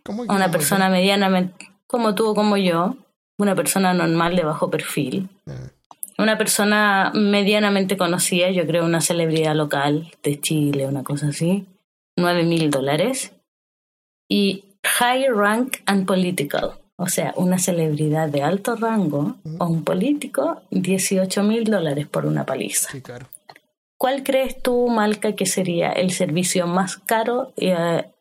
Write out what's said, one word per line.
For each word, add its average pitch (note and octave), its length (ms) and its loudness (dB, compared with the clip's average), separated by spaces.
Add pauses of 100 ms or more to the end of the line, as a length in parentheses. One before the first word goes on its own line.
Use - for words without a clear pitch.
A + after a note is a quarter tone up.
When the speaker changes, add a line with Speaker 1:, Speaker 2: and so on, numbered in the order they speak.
Speaker 1:
¿Cómo G#3+ 220 -8
que G#3 60 -2
Speaker 2:
A G3+ 40 2
una F#3+ 100 2
Speaker 1:
como E3+ 80 0
Speaker 2:
persona F#3+ 340 2
Speaker 1:
yo? F#3+ 40 2
Speaker 2:
medianamente, F#3+ 800 2 (160)
como A3+ 260 0
tú A3 140 2
o G#3+ 80 0
como G#3 220 2
yo, F3+ 400 0 (420)
una G3+ 160 2
persona F#3 380 2
normal E3+ 420 2
de F3 80 2
bajo D#3 260 -2
perfil. D3+ 600 -4 (180)
Speaker 1:
Ah. C#3 220 -14 (480)
Speaker 2:
Una G#3+ 200 2
persona G#3 800 2
medianamente G3+ 840 2
conocida, F3 540 0
yo F3+ 160 0
creo E3 180 0
una E3 160 2
celebridad D#3+ 540 0
local D3+ 560 0 (100)
de C#3+ 180 -2
Chile, C#3+ 480 0
una C3+ 160 -4
cosa D3 260 -4
así, F#3 380 -2 (480)
nueve F3 280 2
mil E3 260 2
dólares. D3 600 0 (1000)
Y G3 360 0 (200)
high B3+ 440 2
rank A3 480 0 (100)
and G3 180 2
political, - 680 0 (240)
o F3 100 -4
sea, E3 280 -2
una F#3 220 2
celebridad D#3 720 0
de C#3 140 0
alto G3 320 0
rango G3+ 680 0
Speaker 1:
Ujú. D#3 160 -10
Speaker 2:
o F3+ 80 0
un E3 160 0
político, C4+ 880 -2
dieciocho F#3+ 720 0
mil A3+ 220 0
dólares D#3 420 0
por D3+ 200 -4
una D3 180 -2
paliza. - 460 -4
Speaker 1:
Sí, C3 100 -12
claro. B2 260 -16 (680)
Speaker 2:
¿Cuál C4 260 -2
crees C4 380 -2
tú, B3 280 2
Malca, G#3+ 440 0
que G3+ 140 -4
sería F3 460 -2
el F3+ 180 0
servicio F3+ 560 -2
más F#3+ 300 -2
caro A#3 580 -2
y F#3 160 -2
a, E3+ 500 -2